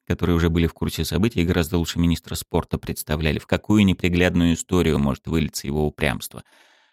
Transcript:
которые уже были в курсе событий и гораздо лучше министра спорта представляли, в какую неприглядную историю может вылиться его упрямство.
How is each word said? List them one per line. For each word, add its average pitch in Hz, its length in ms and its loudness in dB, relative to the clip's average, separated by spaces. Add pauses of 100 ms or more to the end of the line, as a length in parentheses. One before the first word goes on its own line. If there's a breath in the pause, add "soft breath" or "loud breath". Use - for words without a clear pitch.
которые 87 300 0
уже 82 120 2
были 82 200 2
в - 60 -6
курсе 82 300 -4
событий 107 360 0
и 87 40 2
гораздо 85 340 0
лучше 85 200 -4
министра 85 380 0
спорта - 420 -4
представляли, 78 640 -4
в - 80 -20
какую 104 360 2
неприглядную 87 680 2
историю 82 460 0
может 69 260 -2
вылиться 78 400 -4
его 76 180 -2
упрямство. 71 600 -6 (480 soft breath)